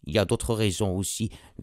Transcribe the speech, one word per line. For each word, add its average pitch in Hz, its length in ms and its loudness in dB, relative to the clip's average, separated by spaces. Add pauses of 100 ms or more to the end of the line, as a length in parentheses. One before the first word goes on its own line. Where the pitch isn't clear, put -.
Il 73 100 -2
y 110 40 4
a 101 60 6
d'autres - 300 0
raisons 101 420 2
aussi. 101 340 -4 (320)